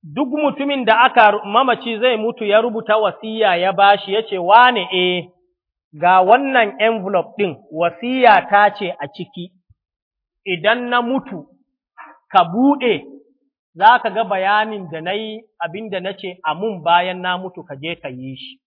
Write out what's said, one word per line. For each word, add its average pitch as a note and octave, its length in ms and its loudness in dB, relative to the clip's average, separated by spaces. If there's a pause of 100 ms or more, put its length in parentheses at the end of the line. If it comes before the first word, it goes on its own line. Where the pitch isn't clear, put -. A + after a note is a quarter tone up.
Duk G#3 260 -6
mutumin C#4 560 -4
da A3 160 2
aka, A#3+ 320 6 (120)
mamaci A#3 540 -2
zai A#3+ 180 0
mutu A3 280 -6
ya G#3 160 4
rubuta A3 360 -2
wasiya A3 600 -2
ya F#3 160 -2
bashi, G3 420 2
ya A3 80 -2
ce, G#3 160 -8
"Wane, G#3+ 540 4
eh, F3+ 360 -2 (640)
ga F3 300 4
wannan B3 580 2
envelope G3+ 580 -2
ɗin, F3+ 180 -2 (160)
wasiya G3+ 800 2
ta G3+ 200 6
ce G3+ 280 -8
a C#3+ 100 -10
ciki, F3 420 -14 (920)
idan G#3 440 -2
na A#3+ 140 0
mutu, A#3 440 -6 (840)
ka F#3 140 4
buɗe, A#3+ 580 0 (720)
za G#3+ 240 4
ka A3+ 120 -4
ga G#3+ 140 -4
bayanin G3+ 680 -2
da D#3+ 100 -10
na F3 120 -8
yi, A3 300 -8 (160)
abin F#3 320 -10
da F#3+ 100 -8
na F#3+ 120 -8
ce F#3 320 -14
a D3+ 100 -2
mun F#3+ 280 -8
bayan F3+ 380 0
na F3+ 180 -4
mutu, F3+ 280 -14
ka C#3+ 80 -16
je D#3+ 220 -10
ka - 120 -14
yi B2+ 280 -12
shi." - 300 -20